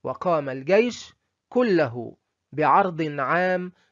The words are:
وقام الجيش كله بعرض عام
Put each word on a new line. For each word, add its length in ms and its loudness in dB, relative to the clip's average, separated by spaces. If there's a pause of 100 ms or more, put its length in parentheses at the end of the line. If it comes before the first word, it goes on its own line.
وقام 440 -2
الجيش 680 0 (340)
كله 680 0 (360)
بعرض 500 2 (160)
عام 540 -2 (200)